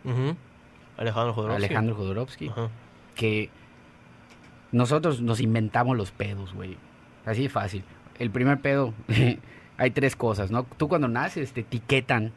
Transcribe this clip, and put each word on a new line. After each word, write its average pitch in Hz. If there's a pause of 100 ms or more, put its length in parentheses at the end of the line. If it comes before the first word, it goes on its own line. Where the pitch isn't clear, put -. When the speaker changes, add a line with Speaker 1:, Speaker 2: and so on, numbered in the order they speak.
Speaker 1:
Ujú. 131 (600)
Alejandro 113
Jodorowsky. 107
Speaker 2:
Alejandro 113
Jodorowsky. 104
Speaker 1:
Ajá. 113 (460)
Speaker 2:
Que 107 (1200)
nosotros 131
nos 117
inventamos 113
los 98
pedos, 98
güey. 95 (480)
Así 113
de 135
fácil. 98 (340)
El 120
primer 131
pedo, 139 (140)
<laughs> -
hay 127
tres 135
cosas, 104
¿no? 120
Tú 151
cuando 147
naces 135
te 120
etiquetan 120